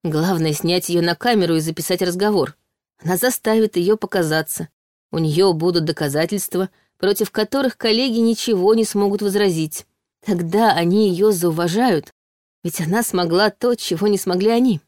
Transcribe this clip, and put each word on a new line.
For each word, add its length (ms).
Главное — 520
снять 340
её 140
на 120
камеру 420
и 40
записать 400
разговор. 560
Она 140
заставит 600
её 200
показаться. 720
У 60
неё 340
будут 320
доказательства, 880
против 340
которых 460
коллеги 420
ничего 560
не 100
смогут 360
возразить. 680
Тогда 480
они 380
её 220
зауважают. 800
Ведь 180
она 220
смогла 480
то, 240
чего 320
не 100
смогли 340
они. 380